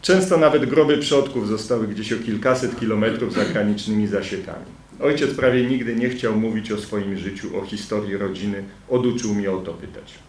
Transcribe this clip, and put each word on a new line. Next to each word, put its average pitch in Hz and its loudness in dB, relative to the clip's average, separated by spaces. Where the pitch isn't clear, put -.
Często 185 4
nawet 151 6
groby 143 6
przodków 135 0
zostały 110 -2
gdzieś 104 -4
o 110 -2
kilkaset 117 0
kilometrów 110 0
za 104 2
granicznymi 104 0
zasiekami. 92 -4
Ojciec 147 2
prawie 127 4
nigdy 117 0
nie 120 2
chciał 123 -2
mówić 110 0
o 104 -2
swoim 98 -4
życiu, 95 -6
o 98 -8
historii 104 -4
rodziny, 98 -4
oduczył 120 0
mnie 101 0
o 95 -2
to 87 -8
pytać. 87 -16